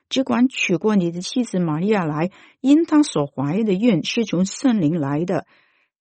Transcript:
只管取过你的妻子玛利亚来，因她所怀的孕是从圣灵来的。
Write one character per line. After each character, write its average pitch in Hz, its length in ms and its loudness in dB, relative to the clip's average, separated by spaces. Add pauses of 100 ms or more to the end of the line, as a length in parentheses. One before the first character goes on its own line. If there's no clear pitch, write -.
只 262 140 -2
管 247 240 2
取 - 280 -2
过 214 200 0
你 170 160 0
的 175 100 -8
妻 247 220 -4
子 190 160 -4
玛 160 200 -2
利 180 60 -2
亚 208 180 0
来， 156 280 -2 (280)
因 294 240 4
她 302 200 4
所 147 240 -2
怀 147 340 -2
的 214 120 0
孕 196 300 2
是 233 220 -2
从 185 220 0
圣 226 340 0
灵 160 180 2
来 147 240 -2
的。 180 220 -4 (560)